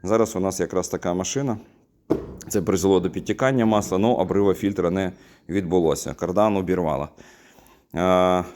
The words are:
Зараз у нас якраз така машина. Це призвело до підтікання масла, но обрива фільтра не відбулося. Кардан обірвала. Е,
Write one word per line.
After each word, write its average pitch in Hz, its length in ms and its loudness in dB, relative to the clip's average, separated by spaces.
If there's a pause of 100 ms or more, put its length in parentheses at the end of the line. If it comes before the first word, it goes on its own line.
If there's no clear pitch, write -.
Зараз 104 340 2
у 92 40 -2
нас 95 200 -2
якраз 90 280 -2
така 87 260 -4
машина. 113 440 -4 (880)
Це 98 140 -2
призвело 95 380 2
до 87 100 -2
підтікання 117 560 0
масла, 101 320 2
но 110 160 4
обрива 95 400 2
фільтра 95 360 -2
не 92 220 -2 (360)
відбулося. 82 640 0
Кардан 98 420 0
обірвала. 85 520 -2 (840)
Е, 92 500 4 (120)